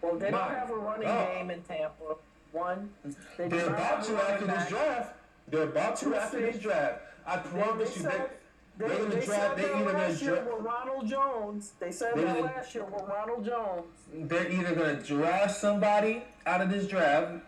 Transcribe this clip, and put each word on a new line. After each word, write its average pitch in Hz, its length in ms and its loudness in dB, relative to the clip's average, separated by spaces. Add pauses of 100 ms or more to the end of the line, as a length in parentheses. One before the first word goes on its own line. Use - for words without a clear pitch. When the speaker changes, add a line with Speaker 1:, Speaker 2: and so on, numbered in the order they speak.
Speaker 1:
Well, 170 140 0
they 202 160 0
don't 196 80 2
Speaker 2:
My 185 140 0
Speaker 1:
have 247 160 -4
a 226 60 -2
running 214 320 -2
Speaker 2:
God. 190 260 0
Speaker 1:
game 180 180 -6
in 175 100 -8
Tampa. 156 540 -6 (360)
One. 180 380 -4 (480)
They 175 100 -2
Speaker 2:
They're - 20 -2
Speaker 1:
do 170 80 0
not 170 100 2
Speaker 2:
about 147 140 0
Speaker 1:
have 202 220 0
a - 40 -4
Speaker 2:
to 220 60 0
Speaker 1:
running 202 200 2
Speaker 2:
after 202 120 -2
this 180 100 0
Speaker 1:
back. 175 140 -2
Speaker 2:
draft. 240 440 0 (340)
They're 156 160 2
about - 340 0
to - 180 0
after 220 240 -2
Speaker 1:
Listen, 233 140 2
Speaker 2:
this 202 80 -6
draft. 160 400 0 (240)
I 180 120 -2
Speaker 1:
they, - 120 -6
Speaker 2:
promise 214 420 0
Speaker 1:
they 185 100 -8
Speaker 2:
you, 160 60 -2
they 277 100 0
Speaker 1:
said 262 120 -2 (480)
they, 196 100 -2
Speaker 2:
They're 190 100 0
gonna 208 180 0
Speaker 1:
they - 100 0
Speaker 2:
draft, - 20 -4
Speaker 1:
said 202 300 2
Speaker 2:
they - 120 0
Speaker 1:
that 214 60 0
Speaker 2:
either 208 160 2
gonna 196 80 2
Speaker 1:
last 175 220 2
year 277 220 2
Speaker 2:
dra-, 233 120 -2
Speaker 1:
with 220 100 -4
Ronald 247 420 -2
Jones. 226 720 -2
They 180 120 -6
said 233 240 -2
Speaker 2:
they're 165 100 2
Speaker 1:
that 170 120 2
Speaker 2:
gonna, - 100 0
Speaker 1:
last 254 280 -8
year 208 100 -6
with 196 220 -6
Ronald 214 380 -4
Jones. 208 400 -2 (280)
Speaker 2:
they're 165 380 -2
either 175 240 0
gonna 151 280 2
draft 175 540 2
somebody 208 680 4 (240)
out 185 140 4
of 190 100 2
this 196 160 2
draft. 170 460 4 (140)